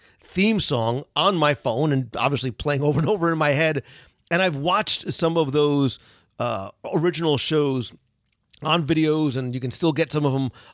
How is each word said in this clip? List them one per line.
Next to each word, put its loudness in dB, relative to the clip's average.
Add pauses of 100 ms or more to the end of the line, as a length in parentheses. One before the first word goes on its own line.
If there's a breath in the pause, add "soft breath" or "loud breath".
(240 soft breath)
theme 2
song 0 (120)
on 2
my 4
phone 0
and 0
obviously 0
playing -4
<laughs> -2
over 0
and 0
over 0
in -2
my 2
head. 0 (480 loud breath)
And 2
I've 0
watched -2
some 0
of 2
those, 2 (400 soft breath)
uh, -6 (200)
original 0
shows 0 (720)
on 0
videos, 0
and -4
you -6
can -4
still 0
get -2
some 0
of 2
them 0 (220 loud breath)